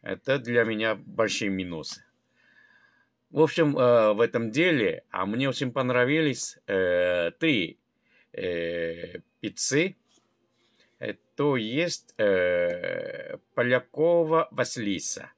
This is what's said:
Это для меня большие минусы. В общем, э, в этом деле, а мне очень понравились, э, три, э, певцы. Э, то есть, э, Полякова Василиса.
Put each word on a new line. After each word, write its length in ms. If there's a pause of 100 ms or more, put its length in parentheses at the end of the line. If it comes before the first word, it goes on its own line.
Это 360
для 260
меня 300
большие 560
минусы. 540 (1300)
В 100
общем, 360
э, 380
в 60
этом 320
деле, 580
а 160
мне 220
очень 240
понравились, 880 (100)
э, 720
три, 360 (560)
э, 840 (220)
певцы. 560 (1040)
Э, 140 (220)
то 200
есть, 600
э, 1160 (180)
Полякова 1000
Василиса. 840